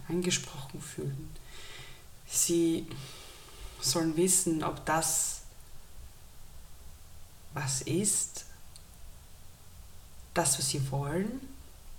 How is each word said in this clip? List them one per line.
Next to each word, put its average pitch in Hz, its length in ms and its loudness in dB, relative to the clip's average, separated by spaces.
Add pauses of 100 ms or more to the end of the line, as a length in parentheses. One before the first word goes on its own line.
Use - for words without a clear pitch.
angesprochen - 720 0
fühlen. - 540 -6 (920)
Sie 170 600 6 (960)
sollen 160 360 4
wissen, 165 460 6
ob 143 220 0
das - 580 4 (2000)
was 135 280 0
ist, - 640 4 (1900)
das, - 240 6
was 135 100 2
sie 139 220 2
wollen, 170 500 2 (580)